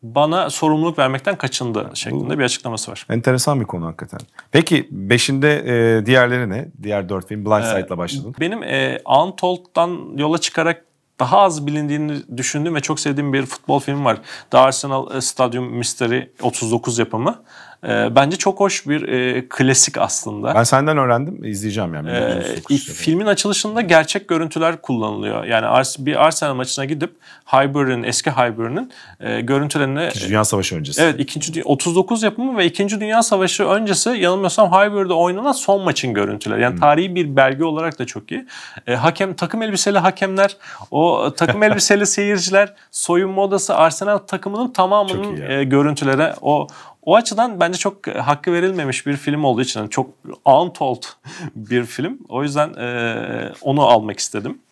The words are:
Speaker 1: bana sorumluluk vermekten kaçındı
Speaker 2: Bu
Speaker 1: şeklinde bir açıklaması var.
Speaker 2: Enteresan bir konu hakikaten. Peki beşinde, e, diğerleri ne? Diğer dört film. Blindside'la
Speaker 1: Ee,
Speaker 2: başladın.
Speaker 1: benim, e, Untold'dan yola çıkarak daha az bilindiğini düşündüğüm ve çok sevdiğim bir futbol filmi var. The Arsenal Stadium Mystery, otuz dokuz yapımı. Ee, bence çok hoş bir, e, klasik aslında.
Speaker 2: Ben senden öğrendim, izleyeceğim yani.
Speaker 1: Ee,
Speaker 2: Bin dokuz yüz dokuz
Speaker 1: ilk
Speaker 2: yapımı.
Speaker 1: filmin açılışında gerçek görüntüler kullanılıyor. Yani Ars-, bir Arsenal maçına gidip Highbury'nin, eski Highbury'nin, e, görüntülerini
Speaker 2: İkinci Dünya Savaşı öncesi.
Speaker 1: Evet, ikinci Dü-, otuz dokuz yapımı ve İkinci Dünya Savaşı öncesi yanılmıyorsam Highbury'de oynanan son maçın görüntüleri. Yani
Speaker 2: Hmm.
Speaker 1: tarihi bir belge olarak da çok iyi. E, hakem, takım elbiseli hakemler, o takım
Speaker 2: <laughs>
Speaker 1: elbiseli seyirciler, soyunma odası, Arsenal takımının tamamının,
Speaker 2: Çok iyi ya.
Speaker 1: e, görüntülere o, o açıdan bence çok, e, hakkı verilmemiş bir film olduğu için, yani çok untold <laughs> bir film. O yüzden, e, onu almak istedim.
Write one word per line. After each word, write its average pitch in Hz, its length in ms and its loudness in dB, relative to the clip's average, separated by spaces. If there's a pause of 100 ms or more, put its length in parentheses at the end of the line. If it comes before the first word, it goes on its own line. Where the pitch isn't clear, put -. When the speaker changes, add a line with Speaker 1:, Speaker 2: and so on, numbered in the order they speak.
Speaker 1:
bana 147 460 0
sorumluluk 156 500 0
vermekten 135 360 0
kaçındı 120 560 -4
Speaker 2:
Bu - 40 -16
Speaker 1:
şeklinde 143 440 -4
bir 139 40 2
açıklaması 117 480 -4
var. - 180 -16
Speaker 2:
Enteresan 127 500 2
bir 107 60 -2
konu 82 200 -8
hakikaten. - 340 -12 (320)
Peki 160 400 4
beşinde, 135 640 2
e, 113 480 2
diğerleri 123 440 4
ne? 107 180 -6 (160)
Diğer 101 260 -4
dört 95 180 -6
film. 107 180 -8
Blindside'la 107 500 0
Speaker 1:
Ee, - 20 -8
Speaker 2:
başladın. 110 420 -8
Speaker 1:
benim, 190 240 -4
e, 131 420 -2
Untold'dan 175 960 0 (180)
yola 151 200 0
çıkarak 165 480 -2 (340)
daha 131 200 4
az 156 280 2
bilindiğini 147 680 -4
düşündüğüm 151 380 -4
ve 147 60 0
çok 151 180 -4
sevdiğim 143 340 -2
bir 135 120 0
futbol - 340 -2
filmi 143 260 -2
var. 110 120 4 (340)
The - 60 6
Arsenal 131 640 2
Stadium 123 520 -2
Mystery, 120 480 -2 (200)
otuz 113 300 -2
dokuz 120 280 -2
yapımı. 120 440 -2 (440)
Ee, 113 280 0
bence 143 220 4
çok 196 220 -2
hoş 196 280 0
bir, 151 200 -2
e, 127 420 -2
klasik - 480 2
aslında. 107 580 -2
Speaker 2:
Ben 113 80 6
senden 143 340 4
öğrendim, 135 460 0
izleyeceğim 104 500 -4
yani. 80 160 -8
Speaker 1:
Ee, 120 40 -4
Speaker 2:
Bin 120 80 0
dokuz 117 260 -2
yüz - 100 -6
dokuz - 180 -2
Speaker 1:
ilk - 120 -2
Speaker 2:
yapımı. - 80 -12
Speaker 1:
filmin 170 300 0
açılışında 208 560 0
gerçek 160 460 4
görüntüler 165 540 -2
kullanılıyor. 107 640 -4
Yani 110 220 2
Ars-, 127 400 0
bir 147 200 4
Arsenal 156 300 0
maçına 127 300 -6
gidip 151 280 -6 (320)
Highbury'nin, 135 580 2
eski 123 280 -2
Highbury'nin, 120 600 -2 (280)
e, 113 220 -4
görüntülerini 143 680 0
Speaker 2:
İkinci - 220 -6
Dünya 107 160 4
Savaşı 95 300 -2
öncesi. 139 260 -2
Speaker 1:
Evet, 160 180 4
ikinci 151 320 -6
Dü-, 165 120 -6
otuz 147 320 0
dokuz 214 280 0
yapımı 233 340 -2
ve 185 80 4
İkinci 202 340 0
Dünya 220 240 2
Savaşı 196 400 0
öncesi 202 460 0
yanılmıyorsam 190 640 2
Highbury'de 196 420 2
oynanan 180 380 0
son 196 300 0
maçın 139 320 -2
görüntüleri. 104 480 -2
Yani 123 120 2
Speaker 2:
Hmm. 175 60 -6
Speaker 1:
tarihi 160 360 4
bir 151 200 -2
belge 135 280 4
olarak 160 360 -4
da - 60 -4
çok - 260 -14
iyi. 262 140 -8 (420)
E, 123 80 0
hakem, 165 380 0
takım 180 280 -4
elbiseli 202 360 0
hakemler, 190 600 2 (340)
o 147 460 2
takım 202 260 2
Speaker 2:
<laughs> - 0 -
Speaker 1:
elbiseli 208 420 4
seyirciler, 202 680 2 (180)
soyunma 190 500 0
odası, 196 340 0
Arsenal 196 420 2
takımının 202 540 -4
tamamının, 190 520 0
Speaker 2:
Çok 202 140 -6
iyi 147 40 -8
ya. 139 60 -10 (120)
Speaker 1:
e, 135 40 2
görüntülere 143 760 2
o, 147 260 0 (360)
o 170 120 4
açıdan 226 440 2
bence 170 180 0
çok, 196 300 -6
e, - 40 -6
hakkı 143 420 0
verilmemiş 175 520 -2
bir 143 120 -2
film 147 260 -2
olduğu 131 180 2
için, 127 180 -4
yani 107 100 -6
çok - 200 -4 (360)
untold 143 580 2 (260)
<laughs> - 260 -12
bir 117 300 -2
film. 185 320 -6 (120)
O 131 140 -4
yüzden, 147 300 -2
e, 117 800 -6 (100)
onu 143 260 0
almak 107 320 4
istedim. - 380 -6 (140)